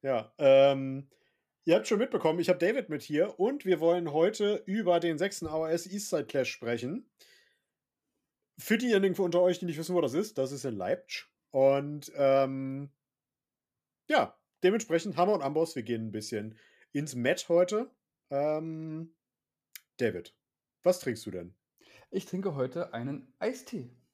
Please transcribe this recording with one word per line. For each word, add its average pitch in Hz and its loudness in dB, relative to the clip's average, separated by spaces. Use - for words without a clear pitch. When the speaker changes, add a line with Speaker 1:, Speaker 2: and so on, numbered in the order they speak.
Speaker 1:
Ja, 127 -2
ähm, 135 6
ihr 254 6
habt 214 2
schon 208 2
mitbekommen, 190 0
ich 170 0
hab 180 4
David 202 0
mit 151 -6
hier 165 -2
und 254 -2
wir 180 2
wollen 170 2
heute 202 0
über 185 2
den 165 0
sechsten 196 -4
A 156 -4
O 160 -2
S 165 -2
Eastside 190 -6
Clash 131 -2
sprechen. 123 -6
Für 214 0
diejenigen 202 2
unter 175 2
euch, 180 2
die 185 -8
nicht 160 -6
wissen, 165 -6
wo 175 4
das 131 0
ist, 208 -2
das 135 -2
ist 139 -10
in 120 -6
Leipzig. 101 -6
Und, 139 2
ähm, 135 2
ja, 294 2
dementsprechend 180 0
Hammer 185 4
und 175 0
Amboss, 151 -2
wir 120 -6
gehen 113 -4
ein 104 -8
bisschen 110 -8
ins 143 -6
Met 123 -2
heute. 180 2
Ähm, 160 -6
David, 104 -4
was 180 2
trinkst 113 -6
du 101 -10
denn? 90 -12
Speaker 2:
Ich 190 -8
trinke 185 -6
heute 131 -6
einen 123 -10
Eistee. 208 -8